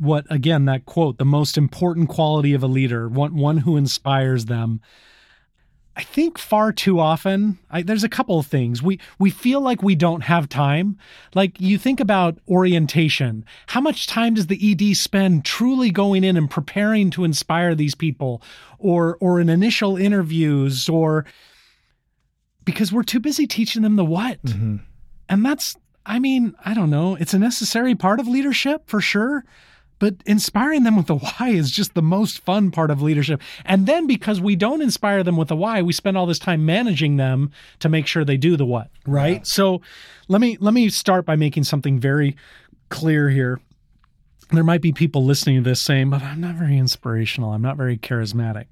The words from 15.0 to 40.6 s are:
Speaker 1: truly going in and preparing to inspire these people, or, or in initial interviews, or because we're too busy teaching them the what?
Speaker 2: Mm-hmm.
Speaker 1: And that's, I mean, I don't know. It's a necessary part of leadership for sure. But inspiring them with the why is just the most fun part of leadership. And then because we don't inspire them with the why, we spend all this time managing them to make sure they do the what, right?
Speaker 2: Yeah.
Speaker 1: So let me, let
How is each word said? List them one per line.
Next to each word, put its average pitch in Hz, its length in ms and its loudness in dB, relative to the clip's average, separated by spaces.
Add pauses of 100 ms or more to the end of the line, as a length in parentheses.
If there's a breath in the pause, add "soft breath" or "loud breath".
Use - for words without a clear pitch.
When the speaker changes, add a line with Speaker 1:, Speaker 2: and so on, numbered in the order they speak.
Speaker 1:
truly 247 480 0
going 196 320 2
in 190 120 2
and 151 140 0
preparing 202 600 0
to 180 120 -4
inspire 170 540 0
these 147 180 -2
people, 135 480 -6 (380 loud breath)
or, 170 400 0
or 180 180 2
in 170 100 4
initial 196 480 2
interviews, 160 920 0
or 156 380 0 (1400 soft breath)
because 190 280 -2
we're 233 120 0
too 240 160 -2
busy 294 260 -2
teaching 220 360 -2
them 214 120 2
the 196 100 2
what? 190 380 -2
Speaker 2:
Mm-hmm. 107 360 -4 (500)
Speaker 1:
And 202 180 2
that's, 294 300 -4 (280)
I 220 140 -4
mean, 254 460 0
I 208 100 -2
don't 180 160 2
know. 165 240 2
It's 165 200 -4
a 190 40 4
necessary 233 560 0
part 196 240 0
of 254 80 -4
leadership 269 600 -2
for 214 120 -2
sure. 247 440 -2 (560 soft breath)
But 202 160 0 (100)
inspiring 247 560 2
them 220 140 4
with 175 100 2
the 160 80 0
why 240 360 -4
is 160 200 2
just - 240 -4
the 170 80 0
most 185 380 0
fun 190 320 0
part 160 180 0
of 139 100 -2
leadership. 147 400 0 (240 loud breath)
And 190 220 2
then 320 220 0
because 214 320 0
we 202 160 0
don't 254 260 0
inspire 202 400 0
them 175 140 0
with 156 120 0
the 160 80 -2
why, 202 260 -2
we 175 100 0
spend 196 260 -2
all 180 80 0
this 170 140 -2
time 156 260 0
managing 160 500 0
them 135 360 0 (260 loud breath)
to 160 100 -2
make 156 200 0
sure 160 160 0
they 139 120 0
do 160 200 2
the 139 100 0
what, 117 240 -4 (160)
right? 143 300 0
Speaker 2:
Yeah. - 80 -10
Speaker 1:
So 190 380 0 (440 loud breath)
let 196 140 2
me, 233 180 2
let 208 160 2